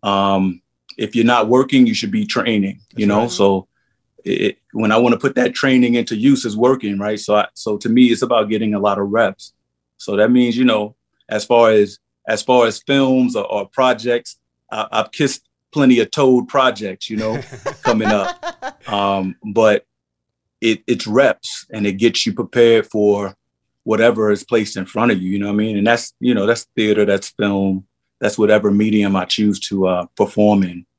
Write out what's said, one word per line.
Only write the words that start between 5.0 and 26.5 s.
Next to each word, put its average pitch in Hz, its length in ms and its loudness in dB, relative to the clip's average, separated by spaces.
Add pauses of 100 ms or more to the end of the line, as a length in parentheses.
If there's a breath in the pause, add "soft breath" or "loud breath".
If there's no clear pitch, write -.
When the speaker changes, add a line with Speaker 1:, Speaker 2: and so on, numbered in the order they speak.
Speaker 1:
put 135 180 -2
that 123 180 0
training 123 400 2
into 117 200 -4
use 131 300 0
is 107 120 -6
working, 110 420 0
right? 104 200 -4
So 104 180 -2
I, 104 180 0
so 107 240 -6
to 113 100 -8
me, 123 180 6
it's 117 160 2
about 117 280 0
getting 107 240 -2
a 101 40 -2
lot 101 200 0
of 101 120 -2
reps. 107 440 -2 (420)
So 104 200 -6
that 107 140 2
means, 123 260 2
you 127 80 0
know, 107 300 0 (340)
as 107 160 -6
far 117 260 4
as, 104 280 2 (300)
as 107 140 -4
far 123 240 4
as 107 200 -6
films 131 480 0
or, 101 160 -6
or 101 160 -4
projects, 123 720 -2 (320)
I, 110 220 -6
I've - 200 -4
kissed - 360 -4 (240)
plenty 127 280 4
of 110 100 -2
Toad 127 380 2
projects, 110 600 -2
you 110 80 -8
know, 110 240 -6 (220)
Speaker 2:
<laughs> - 200 -12
Speaker 1:
coming 110 260 0
up. - 840 -6
Um, 98 460 -2 (180)
but 107 320 2 (760)
it, 113 260 -2
it's 123 200 -4
reps, 117 640 0
and 107 160 -4
it 101 80 -2
gets 107 320 0
you 104 80 -4
prepared 117 540 2
for 104 460 0 (500)
whatever 110 460 2
is 101 140 -2
placed 110 320 -2
in 90 80 -6
front 113 280 0
of 92 100 -2
you, 92 80 -4
you 101 80 -4
know 101 80 -4
what 101 60 -6
I 104 40 -2
mean? 107 220 -2
And 101 80 0
that's, 117 340 -2
you 123 140 0
know, 101 120 0
that's 113 180 -2 (120)